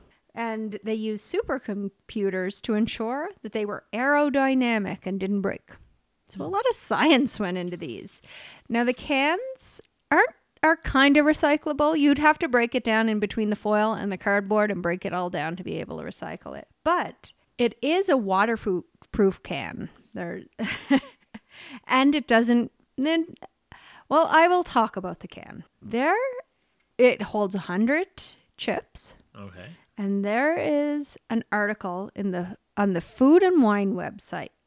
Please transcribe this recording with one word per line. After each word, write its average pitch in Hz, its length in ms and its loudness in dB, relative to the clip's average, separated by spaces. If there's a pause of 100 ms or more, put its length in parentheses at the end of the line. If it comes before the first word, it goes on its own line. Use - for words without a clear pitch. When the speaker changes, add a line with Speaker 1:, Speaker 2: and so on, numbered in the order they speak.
(360)
Speaker 1:
And 220 480 -6
they 220 100 -4
use 214 400 -4
supercomputers 202 1300 -4
to 220 140 -2
ensure 233 540 -2 (120)
that 214 120 -10
they 214 120 -4
were 202 260 -8
aerodynamic 262 1120 2
and 190 140 -4
didn't 196 220 0
break. - 300 -6 (560)
So - 160 -10
a 285 40 -8
Speaker 2:
Hmm. 349 60 -4
Speaker 1:
lot 427 160 0
of 466 60 0
science 294 640 2
went 185 180 -4
into 175 180 -6
these. 135 460 -10 (480)
Now, 233 140 0
the 247 100 2
cans 320 880 -4 (300)
aren't, 392 180 4 (340)
are 320 140 4
kinda 285 440 4
recyclable. 302 760 2
You'd 285 220 4
have 302 180 4
to 339 100 -4
break 240 280 0
it 247 80 -2
down 220 260 2
in 214 100 0
between 208 300 -2
the 208 60 -2
foil 214 380 0
and 202 180 -6
the 185 60 -6
cardboard 208 520 0
and 175 140 -6
break 180 220 -4
it 190 80 -6
all 180 180 -4
down 165 240 -4
to 180 80 -10
be 160 160 -8
able - 180 -10
to 156 60 -12
recycle 156 520 -14
it. - 120 -16 (160)
But 311 500 -4 (240)
it 233 240 0
is 359 280 0
a 302 80 4
waterproof 202 640 0 (280)
proof 196 300 2
can. 131 480 -10 (240)
There, 180 300 -10 (160)
<laughs> - 320 -6 (960)
and 269 280 4
it 277 120 -4
doesn't, 233 440 4 (260)
then, 330 380 0 (760)
well, 320 200 4
I 320 180 8
will 359 160 2
talk 226 320 0
about 185 240 -8
the - 80 -16
can. - 360 -18 (180)
There, 254 340 0 (840)
it 247 240 4
holds 202 340 -4
a 196 40 -6
hundred 233 480 -2 (500)
chips. - 580 -8 (220)
Speaker 2:
Okay. 92 300 -16 (300)
Speaker 1:
And 196 280 -2
there 254 320 0
is 294 600 -2 (120)
an 226 220 -2
article 202 640 -4
in 196 160 -4
the, 180 260 -6 (200)
on 202 160 2
the 170 80 -2
Food 302 420 6
and 359 180 6
Wine 202 320 2
website 175 560 -10 (180)